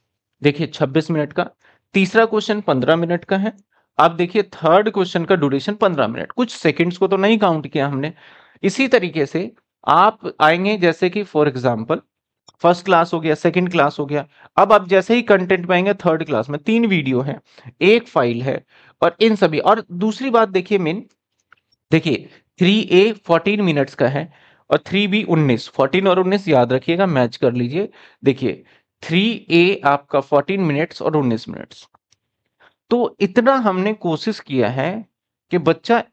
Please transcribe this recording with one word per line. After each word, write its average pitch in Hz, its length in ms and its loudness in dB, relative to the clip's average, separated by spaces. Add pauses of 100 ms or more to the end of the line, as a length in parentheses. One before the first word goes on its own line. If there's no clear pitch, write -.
(420)
देखिए 147 260 0
छब्बीस 156 420 -2
मिनट 151 220 -2
का। 175 140 -4 (480)
तीसरा 196 300 2
क्वेश्चन 214 360 -2
पन्द्रह 139 360 0
मिनट 170 280 -2
का 190 120 -2
है। 202 160 -2 (460)
अब 165 180 4
देखिए 180 260 0 (120)
थर्ड 190 360 2
क्वेश्चन 180 340 -2
का 190 120 2
ड्यूरेशन 143 380 -2
पन्द्रह 160 340 0
मिनट, 113 240 -10
कुछ 247 180 -2
सेकंड्स 170 460 -2
को 190 120 -2
तो 190 80 -2
नहीं 208 220 2
काउंट 160 280 0
किया 139 200 -4
हमने। 143 260 -6 (500)
इसी 254 260 0
तरीके 165 380 0
से 185 240 -6 (340)
आप 185 560 2
आएंगे 180 380 2
जैसे 175 320 0
कि 202 140 -6
for 151 240 0
example 127 520 -4 (640)
फर्स्ट 175 220 2
क्लास 175 300 2
हो 165 60 -2
गया, 156 140 0
सेकंड 175 360 0
क्लास 147 280 0
हो 147 80 -6
गया, 143 200 -6 (300)
अब 202 160 4
आप 196 160 4
जैसे 185 260 2
ही 240 80 2
कंटेंट 185 440 2
में 180 100 0
आएंगे 196 200 0
थर्ड 160 280 0
क्लास 123 260 -2
में 147 120 -6
तीन 226 240 0
वीडियो 139 340 0
हैं, 139 200 -8 (420)
एक 226 260 4
फाइल 120 340 -2
है 131 220 -6 (380)
और 170 180 2
इन 220 160 4
सभी। 160 240 0
और 214 320 2
दूसरी 214 380 -4
बात 226 180 2
देखिए 190 300 -2
मेन, 175 260 -4 (840)
देखिए 156 380 0 (320)
थ्री 196 200 2 (120)
ए 202 200 6 (140)
फोर्टीन 185 360 0
मिनट्स 147 320 0
का 147 140 0
है 143 240 -6 (380)
और 147 160 4
थ्री 202 220 -2
बी 208 160 -2
उन्नीस, 143 440 0
फोर्टीन 170 400 0
और 180 100 2
उन्नीस 190 300 0
याद 127 240 2
रखिएगा, 170 340 0
मैच 127 300 0
कर 123 160 0
लीजिए। 123 360 -4 (340)
देखिए 120 400 -2 (400)
थ्री 196 480 -2
ए 175 340 2
आपका 143 380 0
फोर्टीन 147 400 -2
मिनट्स 156 400 -4
और 156 140 -2
उन्नीस 123 320 -2
मिनट्स। - 380 -16 (1040)
तो 240 300 -2
इतना 226 380 2
हमने 202 360 0
कोशिश 175 460 -6
किया 127 300 0
है 165 340 -6 (480)
कि 180 80 2
बच्चा 165 420 0 (100)